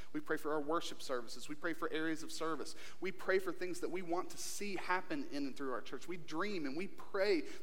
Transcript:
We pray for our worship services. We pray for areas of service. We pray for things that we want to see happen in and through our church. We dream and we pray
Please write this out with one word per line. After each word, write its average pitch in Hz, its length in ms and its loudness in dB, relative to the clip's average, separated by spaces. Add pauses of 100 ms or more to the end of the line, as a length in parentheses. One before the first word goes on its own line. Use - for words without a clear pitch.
(120)
We 156 80 0
pray 156 180 2
for 151 140 2
our 156 80 2
worship 156 420 0
services. 123 460 -2
We 151 60 -2
pray 165 200 0
for - 180 0
areas 156 300 0
of - 100 -4
service. 156 420 0 (260)
We 185 120 0
pray 190 260 4
for 190 140 0
things 175 280 -2
that 139 100 0
we 180 120 0
want 170 280 0
to - 80 -2
see 202 380 -2
happen 170 540 0
in 143 140 0
and 131 120 -2
through 135 160 0
our 107 100 0
church. - 260 -2
We 180 80 -2
dream 165 500 0
and 135 100 0
we 185 120 0
pray 196 540 2 (200)